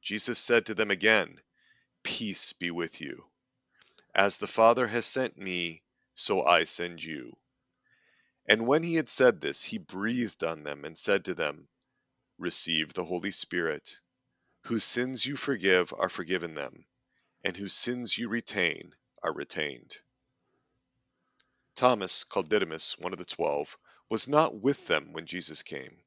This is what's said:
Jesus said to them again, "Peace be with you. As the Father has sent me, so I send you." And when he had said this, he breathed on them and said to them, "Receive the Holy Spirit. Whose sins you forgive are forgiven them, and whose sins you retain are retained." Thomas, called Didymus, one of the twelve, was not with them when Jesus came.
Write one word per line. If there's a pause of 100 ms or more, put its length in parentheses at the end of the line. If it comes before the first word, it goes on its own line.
Jesus
said
to
them
again, (640)
"Peace
be
with
you. (840)
As
the
Father
has
sent
me, (320)
so
I
send
you." (1080)
And
when
he
had
said
this,
he
breathed
on
them
and
said
to
them, (720)
"Receive
the
Holy
Spirit. (640)
Whose
sins
you
forgive
are
forgiven
them, (600)
and
whose
sins
you
retain (280)
are
retained." (1700)
Thomas,
called
Didymus,
one
of
the
twelve, (340)
was
not
with
them
when
Jesus
came.